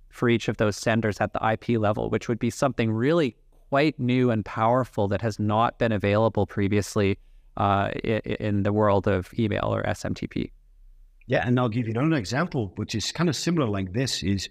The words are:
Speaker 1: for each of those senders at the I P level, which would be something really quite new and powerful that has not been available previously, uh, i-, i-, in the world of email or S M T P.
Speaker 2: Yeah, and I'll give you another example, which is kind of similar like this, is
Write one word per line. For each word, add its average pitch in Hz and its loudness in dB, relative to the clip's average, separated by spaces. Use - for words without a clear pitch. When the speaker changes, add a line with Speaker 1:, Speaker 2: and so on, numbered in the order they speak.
Speaker 1:
for - -2
each 117 2
of 110 -2
those 107 2
senders 110 0
at 107 -2
the - -6
I 110 2
P 117 0
level, 110 0
which 110 -2
would 120 -2
be 117 0
something 117 0
really 135 0
quite 143 2
new 123 2
and 110 0
powerful 117 0
that 101 -2
has 113 -2
not 107 0
been 113 2
available 104 2
previously, 101 0
uh, 101 2
i-, 110 0
i-, 110 -4
in 104 0
the 101 0
world 104 4
of 95 0
email 101 0
or 104 -2
S - -4
M - -2
T - -8
P. - -6
Speaker 2:
Yeah, 110 0
and 123 2
I'll 123 2
give 113 -2
you 110 -4
another 156 2
example, 127 -4
which - -6
is 107 -4
kind 170 0
of 123 0
similar 165 0
like 95 -4
this, 127 -2
is 98 -2